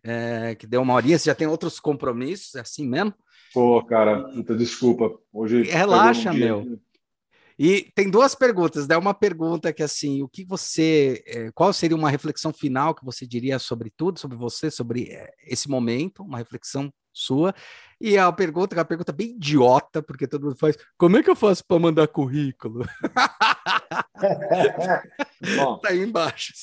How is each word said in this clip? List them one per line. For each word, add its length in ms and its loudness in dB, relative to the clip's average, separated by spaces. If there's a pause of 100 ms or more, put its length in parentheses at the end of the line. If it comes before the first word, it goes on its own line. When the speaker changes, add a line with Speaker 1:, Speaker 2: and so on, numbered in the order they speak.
Speaker 1:
é, 520 -6
que 120 -20
deu 140 0
uma 120 0
horinha, 240 4
você 120 0
já 60 2
tem 120 -2
outros 320 -6
compromissos, 760 -6
é 40 -12
assim 260 -10
mesmo? 280 -2 (400)
Speaker 2:
Pô, 320 4
cara, 420 2
muita 280 -6
desculpa. 640 0 (140)
Hoje 320 0
Speaker 1:
Relaxa, 720 4
Speaker 2:
pegou 260 0
um 40 -8
dia 80 -12
Speaker 1:
meu. 60 -12
Speaker 2:
que 60 -20 (720)
Speaker 1:
E 380 2
tem 140 0
duas 260 4
perguntas, 540 0
né? 80 4
Uma 160 0
pergunta 580 -2
que, 100 -10
assim, 400 -4
o 60 -8
que 160 -20
você, 840 0
é, 280 -10
qual 180 4
seria 240 0
uma 140 0
reflexão 420 -4
final 420 -2
que 120 -16
você 200 -12
diria 320 -4
sobre 320 -8
tudo, 300 -6
sobre 160 -12
você, 340 -6
sobre, 420 -6
é, 220 -20 (120)
esse 240 -6
momento, 540 -4
uma 160 -12
reflexão 520 -10 (220)
sua. 400 -2 (460)
E 180 2
a 140 4
pergunta, 420 -2
que 60 0
é 20 2
uma 40 -2
pergunta 260 -6
bem 240 -8
idiota, 640 4
porque 260 -8
todo 180 -8
mundo 120 -4
faz, 180 2 (220)
"Como 200 6
é 60 4
que 60 4
eu 60 4
faço 300 2
pra 140 2
mandar 280 4
currículo?" 800 -4
<laughs> 1300 -2 (100)
Speaker 2:
<laughs> 1400 -2
Bom, 220 0
Speaker 1:
Tá 100 -4
aí 140 0
embaixo. 600 -4